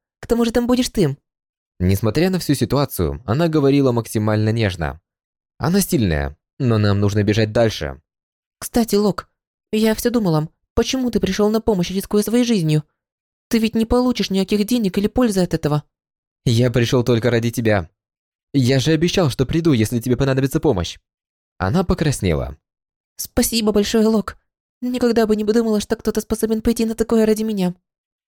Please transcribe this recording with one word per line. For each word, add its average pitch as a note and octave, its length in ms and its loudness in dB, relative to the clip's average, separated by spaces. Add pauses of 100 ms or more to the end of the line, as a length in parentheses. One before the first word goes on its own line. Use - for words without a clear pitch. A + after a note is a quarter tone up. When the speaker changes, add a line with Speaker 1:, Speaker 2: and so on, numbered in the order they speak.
(200)
Speaker 1:
К - 60 -16
тому A#3 180 0
же A#3 60 0
там A#3+ 160 0
будешь B3 220 0
ты». D3 280 0 (640)
Speaker 2:
Несмотря G#2+ 520 0
на F#3 80 -2
всю D3+ 160 -2
ситуацию, A2+ 720 -2
она D#3+ 240 0
говорила C#3 440 2
максимально G#2+ 580 0
нежно. F2 500 -2 (580)
Она E3+ 220 0
сильная, E2 560 -2 (220)
но A#2 200 0
нам G2+ 220 2
нужно G#2 220 2
бежать G#2+ 300 0
дальше. G#2 480 -2 (580)
Speaker 1:
«Кстати, - 360 -2
Лок, G3+ 340 0 (440)
я A3 220 2
всё A#3 160 -2
думала, E3+ 380 0 (260)
почему B3 360 -2
ты G3+ 100 -2
пришёл G3 300 0
на A3 100 0
помощь, F#3+ 300 -2
рискуя G3 320 -2
своей A#3+ 220 0
жизнью? D#3 400 0 (640)
Ты A3+ 100 0
ведь A3 160 -2
не A3+ 120 0
получишь B3 440 0
никаких G3 360 0
денег G#3+ 320 -2
или G3+ 80 0
пользы G#3+ 340 0
от F3 140 0
этого». D3 300 -2 (600)
Speaker 2:
«Я B2 260 4
пришёл A#2+ 340 2
только A#2 260 2
ради A#2 200 0
тебя. G#2+ 400 0 (600)
Я C3 280 2
же D3+ 120 2
обещал, E3 380 2
что B2+ 160 -2
приду, D#3+ 260 0
если A2+ 280 0
тебе B2 160 0
понадобится C3+ 440 0
помощь». F#2+ 380 -2 (600)
Она B2 260 0
покраснела. F2 720 -2 (600)
Speaker 1:
«Спасибо A3+ 560 -2
большое, G#3+ 340 2
Лок. A3 300 -2 (460)
Никогда A#3+ 460 0
бы G#3+ 80 2
не G#3+ 80 -4
подумала, A3 360 0
что - 140 -6
кто-то - 260 -4
способен A3 400 -4
пойти A#3 240 0
на A3+ 120 -4
такое A3 280 2
ради A3 200 2
меня». F#3+ 300 -2 (540)